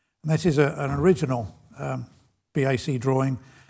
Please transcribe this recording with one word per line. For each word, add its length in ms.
And 100
this 120
is 140
a, 200
an 120
original, 640
um, 280
B 120
A 120
C 220
drawing, 400